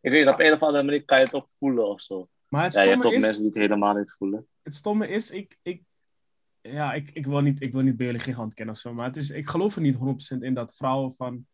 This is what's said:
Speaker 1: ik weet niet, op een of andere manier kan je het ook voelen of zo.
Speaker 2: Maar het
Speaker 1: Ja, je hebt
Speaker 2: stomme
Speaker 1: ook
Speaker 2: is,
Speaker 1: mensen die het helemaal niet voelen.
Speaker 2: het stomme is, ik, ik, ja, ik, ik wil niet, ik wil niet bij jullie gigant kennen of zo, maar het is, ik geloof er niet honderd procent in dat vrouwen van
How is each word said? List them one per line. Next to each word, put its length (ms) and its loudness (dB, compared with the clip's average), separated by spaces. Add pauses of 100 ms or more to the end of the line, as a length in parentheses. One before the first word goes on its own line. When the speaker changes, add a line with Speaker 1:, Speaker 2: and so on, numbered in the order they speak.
Speaker 1:
ik 100 -4
weet 140 6
niet, 100 6
op 60 2
een 120 6
of 100 2
andere 220 2
manier 200 -2
kan 140 4
je 60 6
het 100 0
ook 140 -6
voelen 400 0
of 140 -8
zo. 260 -12 (200)
Speaker 2:
Maar 160 0
het 80 -2
Speaker 1:
Ja, 100 6
je 60 8
hebt 120 6
Speaker 2:
stomme 160 4
Speaker 1:
ook 60 4
Speaker 2:
is, 60 4
Speaker 1:
mensen 140 -2
die 100 0
het 80 -2 (100)
helemaal 240 2
niet 240 -4
voelen. 300 -6 (140)
Speaker 2:
het 120 -14
stomme 340 -4
is, 220 -6
ik, 320 -14
ik, 200 -10 (800)
ja, 340 -6
ik, 160 -8
ik 160 -10
wil 140 0
niet, 220 2
ik 100 -6
wil 100 -2
niet 140 2
bij 100 -4
jullie 140 -4
gigant 340 -8
kennen 200 -10
of 60 -18
zo, 140 -12
maar 120 -6
het 100 -8
is, 140 -6
ik 180 -10
geloof 280 -2
er 60 -4
niet 120 2
honderd 220 -4
procent 260 -10
in 120 -2
dat 200 -6
vrouwen 400 -2
van 400 -10